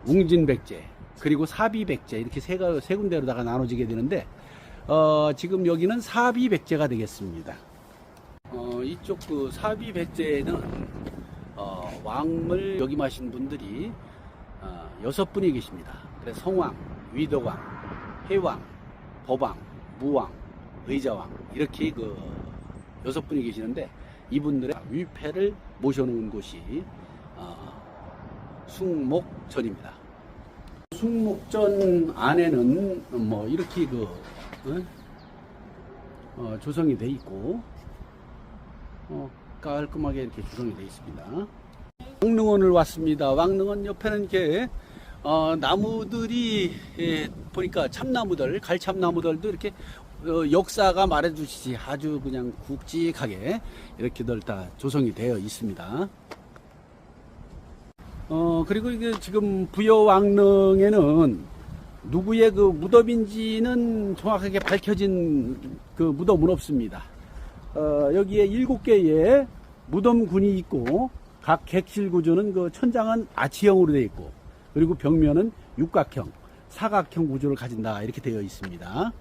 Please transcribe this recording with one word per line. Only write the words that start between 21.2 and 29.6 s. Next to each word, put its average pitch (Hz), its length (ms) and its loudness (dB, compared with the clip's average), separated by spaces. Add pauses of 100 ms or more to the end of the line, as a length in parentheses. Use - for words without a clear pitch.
이렇게 151 360 -4
그 110 260 -8 (880)
여섯 135 240 -4
분이 139 160 -2
계시는데 113 440 -6 (420)
이분들의 139 440 -2 (160)
위패를 175 640 -4 (240)
모셔놓은 123 520 -2
곳이, 101 520 -10 (540)
어, - 200 -16 (1120)
숭목전입니다. 147 1300 -4 (1000)